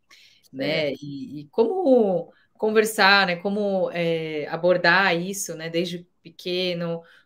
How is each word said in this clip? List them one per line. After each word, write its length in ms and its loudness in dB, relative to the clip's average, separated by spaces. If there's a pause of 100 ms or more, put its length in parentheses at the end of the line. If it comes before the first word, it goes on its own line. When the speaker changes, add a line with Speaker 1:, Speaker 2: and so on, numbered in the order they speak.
(520)
Speaker 1:
né? 400 -4
Speaker 2:
É. 100 -4
Speaker 1:
E, 400 -12
e 100 -18
como 840 2 (240)
conversar, 720 4
né? 100 -2
Como, 540 -2
é, 560 -4
abordar 720 4
isso, 360 -8
né? 140 -10
Desde 380 -6 (160)
pequeno, 800 -6 (220)